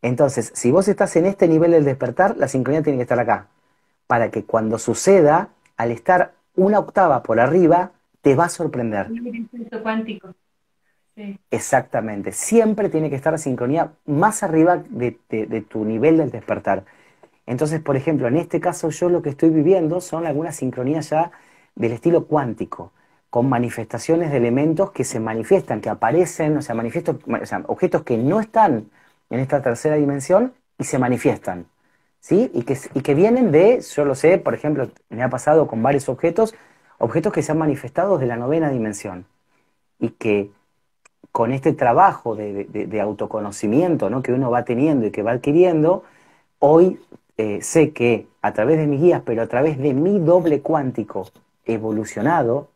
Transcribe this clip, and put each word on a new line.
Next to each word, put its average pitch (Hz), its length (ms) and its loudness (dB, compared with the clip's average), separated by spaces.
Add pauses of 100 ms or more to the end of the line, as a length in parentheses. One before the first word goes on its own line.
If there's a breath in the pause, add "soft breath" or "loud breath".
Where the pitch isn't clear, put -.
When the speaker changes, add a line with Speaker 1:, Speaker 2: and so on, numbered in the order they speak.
Speaker 1:
Entonces, 127 540 0
si 120 160 0
vos 190 160 2
estás 196 280 0
en 165 100 4
este 196 220 2
nivel 165 240 4
del 160 140 4
despertar, 135 520 0
la 139 100 0
sincronía 135 360 -2
tiene 143 140 0
que 123 60 -2
estar 120 160 -2
acá, 117 280 -2 (600)
para 117 240 0
que 110 140 -6
cuando 110 340 -2
suceda, 170 720 4 (280)
al 117 140 -2
estar 180 420 0 (220)
una 202 240 4
octava 170 440 0
por 113 160 0
arriba, 170 520 4 (300)
te 139 140 4
va 165 100 2
a 175 40 -4
sorprender. 120 600 -4
Speaker 2:
Un 233 120 -10
movimiento 233 600 -12
cuántico. 220 500 -8 (840)
Sí. 202 240 -16 (100)
Speaker 1:
Exactamente. 110 840 -4
Siempre 220 560 0
tiene 156 200 -2
que 139 60 -6
estar 139 160 -2
la 156 60 -2
sincronía 135 560 -2 (120)
más 175 380 0
arriba 165 460 2
de, 123 280 -6 (120)
de, 110 160 -4
de 113 160 -6
tu 107 240 -8
nivel 117 320 2
del 151 120 0
despertar. 101 540 -4 (640 soft breath)
Entonces, 151 360 -2
por 147 140 -2
ejemplo, 135 320 -2
en 127 100 0
este 170 220 -2
caso 165 300 -4
yo 175 200 -2
lo 175 120 0
que 151 80 -6
estoy 165 200 2
viviendo 160 520 2
son 165 240 -6
algunas 156 320 -6
sincronías 131 540 -4
ya 160 200 -2 (440 soft breath)
del - 180 -2
estilo 165 340 2
cuántico, - 640 -4 (380)
con 120 200 0
manifestaciones 123 840 -2
de 139 60 0
elementos 151 540 0
que - 140 -4
se 123 140 -8
manifiestan, 113 640 -2
que 113 80 -6
aparecen, 151 680 0
o 139 40 -4
sea, 117 140 -6
manifiesto-, 127 440 -4 (220)
o - 40 -10
sea, 92 220 -8
objetos 175 360 -2
que 120 140 -2
no 143 240 0
están 202 480 0 (400 soft breath)
en 120 100 -4
esta 135 220 -2
tercera 135 340 -2
dimensión 151 580 0 (240)
y 147 80 -6
se 139 140 -4
manifiestan, 117 680 -2 (520)
¿sí? 233 340 0
Y 123 100 -2
que 139 100 -4
s-, - 200 -10
y 131 80 -4
que 143 140 0
vienen 220 360 4
de, 190 300 6
yo - 240 -2
lo 135 100 0
sé, 165 220 4
por 151 160 -2
ejemplo, 139 360 -2 (200)
me 117 140 -6
ha 127 60 0
pasado 147 380 2
con 113 160 -6
varios 139 260 0
objetos, 170 460 0 (420 soft breath)
objetos 160 340 -2
que 165 100 -2
se 147 120 -4
han 156 40 0
manifestado 160 600 -2
de 131 80 -2
la 120 120 -4
novena 147 320 0
dimensión 107 560 -6 (760)
y 120 100 -4
que 104 420 -2 (800)
con 117 200 0
este 135 220 0
trabajo 131 600 2
de, 104 180 -8
de, 101 120 -8
de, 104 220 -8
de 104 140 -4
autoconocimiento, 107 1080 -2
¿no? 127 140 -4
que 123 80 -2
uno 127 200 0
va 120 120 0
teniendo 127 420 0
y 104 60 -2
que - 120 -6
va 110 80 -2
adquiriendo, 160 720 2 (560 soft breath)
hoy, 165 420 6 (360)
eh, 104 240 -4
sé - 300 2
que 120 360 0 (140)
a - 120 -2
través 147 240 2
de 156 100 0
mis 143 140 0
guías, 170 240 4
pero 113 160 -2
a 113 60 -2
través 139 300 0
de 135 160 0
mi 185 260 2
doble 160 420 2
cuántico 123 680 -4 (380)
evolucionado 113 1120 -2